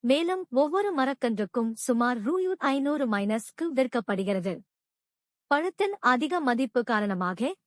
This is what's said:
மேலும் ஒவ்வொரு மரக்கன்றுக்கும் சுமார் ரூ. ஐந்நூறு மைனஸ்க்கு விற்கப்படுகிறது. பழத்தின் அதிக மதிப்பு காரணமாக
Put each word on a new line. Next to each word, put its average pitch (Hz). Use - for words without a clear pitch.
மேலும் 339
ஒவ்வொரு 392
மரக்கன்றுக்கும் 233
சுமார் 240
ரூ. 339
ஐந்நூறு 277
மைனஸ்க்கு 214
விற்கப்படுகிறது. 196
பழத்தின் 370
அதிக 302
மதிப்பு 240
காரணமாக 208